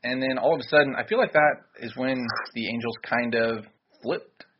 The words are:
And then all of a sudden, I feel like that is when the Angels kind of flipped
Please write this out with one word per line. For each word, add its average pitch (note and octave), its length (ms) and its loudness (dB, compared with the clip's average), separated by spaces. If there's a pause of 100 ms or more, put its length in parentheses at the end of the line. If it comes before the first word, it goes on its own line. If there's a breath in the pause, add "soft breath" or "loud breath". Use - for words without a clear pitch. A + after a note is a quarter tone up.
And B2+ 200 -4
then C3 160 -2
all D3+ 160 2
of D#3 60 -4
a - 80 -12
sudden, D3 280 4
I A#2+ 80 -2
feel A3 140 0
like A#3+ 140 2
that D3+ 220 6 (260)
is A#2 140 -10
when C3 300 -2 (300)
the A2+ 140 -4
Angels A#2 340 -4
kind A#2+ 320 -2
of A2+ 320 0 (360)
flipped - 440 -6 (140)